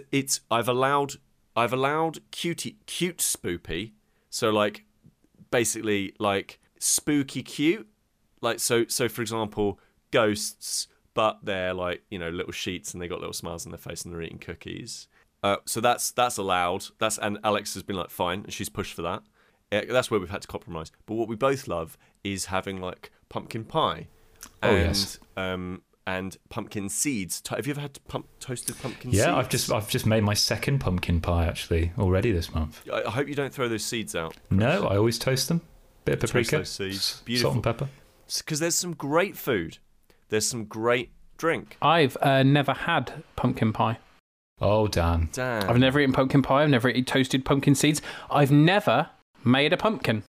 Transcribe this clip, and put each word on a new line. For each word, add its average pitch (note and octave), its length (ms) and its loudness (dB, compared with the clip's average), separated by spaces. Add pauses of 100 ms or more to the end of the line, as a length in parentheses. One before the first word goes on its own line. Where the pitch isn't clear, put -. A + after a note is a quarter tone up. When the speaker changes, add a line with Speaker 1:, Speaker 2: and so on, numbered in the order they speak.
(120)
Speaker 1:
it's, C#3 380 -2
I've A2+ 180 0
allowed, C3+ 460 2 (420)
I've A#2 180 2
allowed D3+ 460 0 (120)
cutie, - 460 -6 (100)
cute - 300 -4
spoopy. F2+ 760 -4 (380)
So, A2+ 180 0
like, G#2+ 360 2 (680)
basically, A2 680 0
like, G2+ 400 -2 (200)
spooky C#3 640 0
cute. F3+ 440 -2 (540)
Like, A#2 180 -2
so, A#2 280 2
so B2 200 0
for A#2+ 140 -6
example, G#2+ 580 -2 (320)
ghosts, - 760 0 (260)
but A2 300 2
they're, F#2 300 -2
like, F2+ 360 -4
you F#2+ 100 -8
know, E2 100 -6
little F2 220 -6
sheets - 420 -8
and F2 80 -10
they F2 60 -6
got E2+ 120 -8
little F2 140 -8
smiles E2+ 320 -8
on E2+ 60 -14
their E2+ 80 -12
face - 240 -12
and F2 100 -14
they're E2+ 80 -8
eating - 180 -10
cookies. - 680 -14 (360)
Uh, G2+ 220 2
so - 140 -4
that's, A#2+ 320 2
that's - 260 0
allowed. F#2 480 0 (140)
That's, A2 200 0
and G#2 240 -2
Alex G#2 320 -2
has F#2 80 -10
been G2+ 120 -6
like, E2+ 140 -6
"Fine," F#2+ 360 -4
and - 80 -14
she's - 160 -6
pushed - 260 -8
for E2+ 80 -8
that. F2+ 180 -4 (500)
Uh, G#2 180 2
that's B2 200 2
where A2 100 2
we've F2 120 -6
had G2+ 100 -8
to - 60 -14
compromise. E2 440 -10 (140)
But G#2+ 100 -6
what A2+ 120 -2
we A2+ 80 -6
both C3+ 320 0
love E2+ 300 -6 (260)
is G2 220 -6
having, F#2+ 360 -4
like, - 300 -10 (180)
pumpkin A2+ 360 -10
pie. F2+ 420 -2 (560)
Speaker 2:
Oh, G#2 60 4
Speaker 1:
And, G2+ 180 4
Speaker 2:
yes. G2 320 -2 (180)
Speaker 1:
um, F#2 440 -6 (260)
and F#2 300 -6 (120)
pumpkin G2+ 400 -8
seeds. G#2 520 -4
To-, - 140 -8
have G#2+ 120 -4
you D3 40 -2
ever D3 100 -8
had C#3+ 260 -12
pump-, - 200 -10 (120)
toasted - 420 -8
pumpkin B2 300 -10
Speaker 2:
Yeah, G#2+ 140 4
Speaker 1:
seeds? - 20 4 (100)
Speaker 2:
I've B2+ 120 0
just, - 220 0
I've G#2+ 180 -2
just - 160 -2
made A2 180 4
my G#2 120 2
second C3+ 440 0
pumpkin F2+ 420 0
pie, E2+ 260 2
actually, E2 500 0
already G2 340 4
this E2 220 -2
month. D#2+ 280 -4 (100)
Speaker 1:
I, A2 120 -2
I A#2 80 -4
hope C#3 160 -2
you C#3+ 80 -8
don't C3+ 180 -4
throw B2+ 140 0
those A2 160 -2
seeds A2 320 -4
out. D#2+ 200 -4 (140)
Speaker 2:
No, B2 380 2
I G2 100 2
always A#2 220 4
toast - 280 0
them. E3 140 2 (440)
Bit C#3+ 100 0
of - 60 -2
Speaker 1:
Toast A#2+ 120 -2
Speaker 2:
paprika, B2 240 2
Speaker 1:
those - 120 -6
seeds. G2 280 -4
Speaker 2:
s-, - 280 -4
Speaker 1:
Beautiful. A#2+ 260 0
Speaker 2:
salt C3 40 0
and G#2+ 80 -2
pepper. C3 260 -2 (380)
Speaker 1:
S-, - 160 -6
'cause D3+ 160 -4
there's E3 160 0
some F3 180 -2
great D#3+ 420 0
food. G2 440 -2 (500)
There's G#2+ 180 2
some A2+ 180 -4
great A2+ 460 0 (260)
drink. D#3 440 -2
Speaker 3:
I've, D3 400 6
uh, C3+ 220 6
never C#3 300 4
had - 500 -2 (120)
pumpkin A#2+ 380 0
pie. A2+ 240 0 (640)
Speaker 2:
Oh, G#2 260 4
damn. E2+ 460 2
Speaker 1:
Damn. A#2+ 360 -2
Speaker 3:
I've A#2+ 100 4
never C3 200 6
eaten C3+ 140 4
pumpkin C3+ 280 4
pie. D3+ 220 4
I've D#3 60 4
never B2+ 200 4
eaten B2 160 2
toasted C3+ 380 2
pumpkin C#3 320 4
seeds. D3+ 260 2 (300)
I've C#3 200 4
never D#3 580 6 (340)
made C#3 300 4
a F3 40 4
pumpkin. C#3 460 0 (100)